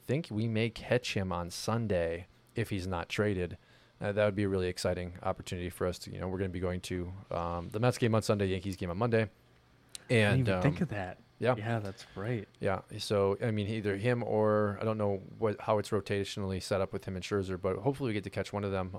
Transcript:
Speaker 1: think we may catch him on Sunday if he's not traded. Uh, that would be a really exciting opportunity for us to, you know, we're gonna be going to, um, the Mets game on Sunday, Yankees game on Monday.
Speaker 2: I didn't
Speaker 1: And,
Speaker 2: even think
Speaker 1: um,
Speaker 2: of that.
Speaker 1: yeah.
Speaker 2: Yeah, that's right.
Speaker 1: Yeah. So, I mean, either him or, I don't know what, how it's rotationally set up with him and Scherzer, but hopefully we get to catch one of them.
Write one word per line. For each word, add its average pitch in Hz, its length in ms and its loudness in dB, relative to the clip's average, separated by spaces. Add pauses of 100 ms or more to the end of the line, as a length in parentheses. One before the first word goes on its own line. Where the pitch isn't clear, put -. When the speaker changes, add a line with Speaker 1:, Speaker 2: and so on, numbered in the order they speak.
Speaker 1:
think 147 240 0
we 110 160 0
may 113 240 2
catch - 440 0
him 92 180 0
on 87 180 -2
Sunday 92 800 0 (260)
if 113 160 -2
he's 92 160 -2
not 87 220 -2
traded. 92 500 0 (420)
Uh, 104 120 0
that 104 120 4
would 101 120 4
be 104 80 2
a 98 40 2
really 92 200 2
exciting 90 460 -2 (100)
opportunity 92 440 -4
for - 160 -4
us 87 140 0
to, - 140 -12
you 95 80 -8
know, 90 80 -2
we're 92 100 -4
gonna 95 100 0
be 90 120 -6
going 90 200 -2
to, 90 320 -4 (200)
um, 85 400 -4
the 110 80 -2
Mets 123 180 4
game 113 160 4
on 110 80 4
Sunday, 104 240 2
Yankees 92 300 -2
game 90 140 -4
on 85 60 -2
Monday. 113 260 2
Speaker 2:
I 107 40 0 (840)
didn't 110 220 6
Speaker 1:
And, 127 180 4
Speaker 2:
even 92 140 2
think 139 140 4
Speaker 1:
um, 185 60 2
Speaker 2:
of 143 80 0
that. 98 280 -6 (220)
Speaker 1:
yeah. 120 180 2
Speaker 2:
Yeah, 113 220 -2
that's 98 340 -8
right. 104 320 -4 (140)
Speaker 1:
Yeah. 95 220 0 (160)
So, 101 440 2
I 120 80 2
mean, 104 160 0
either 104 300 0
him 120 260 2
or, 107 580 4
I - 40 -2
don't 110 140 0
know 101 220 2 (200)
what, 107 200 0
how 110 180 4
it's 104 100 -2
rotationally 98 720 -2
set - 180 0
up 95 120 -2
with 98 140 -6
him 95 100 -4
and 87 80 -6
Scherzer, 92 360 0
but 95 180 2
hopefully 135 320 0
we 104 40 0
get 104 80 -2
to 98 80 -6
catch - 220 -4
one 101 100 -2
of 101 80 0
them. 92 280 -2